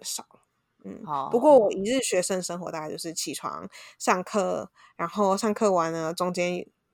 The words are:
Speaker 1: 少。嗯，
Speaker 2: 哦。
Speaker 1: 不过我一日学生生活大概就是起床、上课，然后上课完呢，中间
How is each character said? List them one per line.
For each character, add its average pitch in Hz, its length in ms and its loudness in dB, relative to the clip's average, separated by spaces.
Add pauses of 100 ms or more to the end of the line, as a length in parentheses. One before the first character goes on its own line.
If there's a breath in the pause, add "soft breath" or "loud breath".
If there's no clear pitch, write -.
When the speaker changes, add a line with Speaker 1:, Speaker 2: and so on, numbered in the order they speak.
Speaker 1:
少。 - 240 -10 (580)
嗯， 190 220 -14
Speaker 2:
哦。 143 260 -4
Speaker 1:
不 240 80 2
过 285 200 8
我 202 120 4
一 190 160 -4
日 262 140 2
学 196 180 0
生 185 220 -2
生 175 180 -8
活 170 120 -8
大 165 80 -8
概 156 100 -8
就 - 80 -10
是 165 160 -10
起 165 220 -6
床、 78 340 -10 (300 loud breath)
上 190 240 0
课， 185 480 -2 (240 soft breath)
然 170 120 -6
后 196 300 2
上 214 160 0
课 208 180 2
完 165 220 2
呢， 165 180 -2
中 180 220 -2
间 180 340 -2 (260)